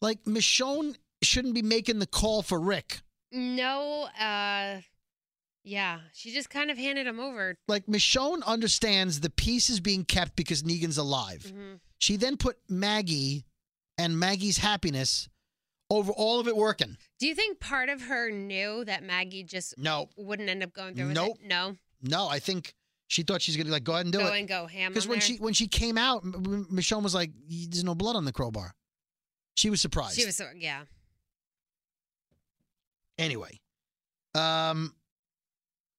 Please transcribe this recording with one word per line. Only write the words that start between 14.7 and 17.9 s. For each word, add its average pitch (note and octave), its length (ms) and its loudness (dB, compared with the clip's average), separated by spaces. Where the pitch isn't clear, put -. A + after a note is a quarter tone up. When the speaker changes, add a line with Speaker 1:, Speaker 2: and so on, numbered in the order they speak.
Speaker 1:
over G#3 240 4
all A3 260 2
of A#3+ 80 0
it A3+ 80 2
working. G#3 400 2
Speaker 2:
Do C4 80 0
you D#4 80 0
think G#4 240 0
part C4 300 -2
of C4+ 140 -6